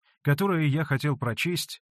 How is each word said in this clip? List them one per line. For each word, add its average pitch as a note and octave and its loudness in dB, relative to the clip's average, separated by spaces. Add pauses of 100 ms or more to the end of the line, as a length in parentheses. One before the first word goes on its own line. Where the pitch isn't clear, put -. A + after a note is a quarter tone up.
(220)
которое D#3+ 2
я D3 0
хотел C#3+ 0
прочесть D3+ -4